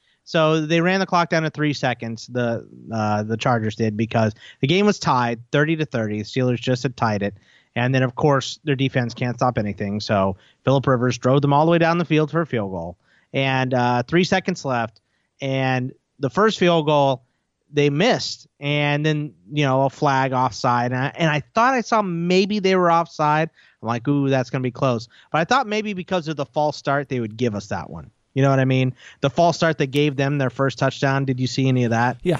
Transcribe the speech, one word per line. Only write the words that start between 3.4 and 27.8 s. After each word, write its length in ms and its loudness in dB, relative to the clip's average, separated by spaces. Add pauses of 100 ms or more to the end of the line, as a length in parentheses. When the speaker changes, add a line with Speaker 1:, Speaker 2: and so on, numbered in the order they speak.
Speaker 1:
did, 220 -2
because 360 0 (280)
the 60 2
game 180 2
was 140 2
tied 420 0 (100)
thirty 240 2
to 100 -2
thirty. 340 -4
The 40 -6
Steelers 360 0
just 240 -2
had 120 -4
tied 280 0
it. 120 -4 (400)
And 200 0
then, 80 2
of 100 -2
course, 500 0
their 120 0
defense 400 -2
can't 200 -4
stop 220 0
anything. 420 -4
So 380 0 (260)
Phillip 220 2
Rivers 320 2
drove 240 2
them 120 2
all 120 4
the 60 4
way 80 4
down 180 2
the 80 -2
field 240 0
for 120 -2
a 40 -4
field 260 -4
goal. 260 -10 (360)
And, 400 0
uh, 300 2
three 200 2
seconds 400 -2
left. 380 -4 (400)
And 520 -2 (260)
the 100 -2
first 300 0
field 260 2
goal, 380 2 (480)
they 180 2
missed. 580 -2 (120)
And 440 -2
then, 300 -2 (180)
you 140 0
know, 200 2
a 40 0
flag 440 0
offside. 580 0
And 100 -2
I, 140 -4
and 160 0
I 100 -2 (140)
thought 180 2
I 80 0
saw 220 0
maybe 560 0
they 160 2
were 160 4
offside. 580 0 (320)
I'm 60 -8
like, 200 -2
"Ooh, 220 2
that's 220 0
gonna 100 -4
be 100 -4
close." 380 -2 (220)
But 80 0
I 40 2
thought 240 0
maybe 260 -4
because 360 -4
of 80 -6
the 80 -4
false 320 -4
start, 320 -2
they 100 -4
would 160 -6
give 200 0
us 120 -8
that 220 -8